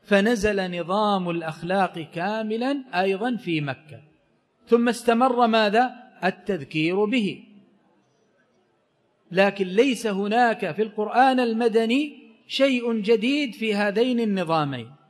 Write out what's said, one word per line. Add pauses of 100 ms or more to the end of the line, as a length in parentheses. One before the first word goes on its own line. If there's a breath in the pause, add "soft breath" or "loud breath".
فنزل
نظام
الأخلاق
كاملاً (120)
أيضًا
في
مكة، (680)
ثم
استمر
ماذا؟ (280)
التذكير
به. (1900)
لكن
ليس
هناك
في
القرآن
المدني (200)
شيء
جديد
في
هذين
النظامين (180)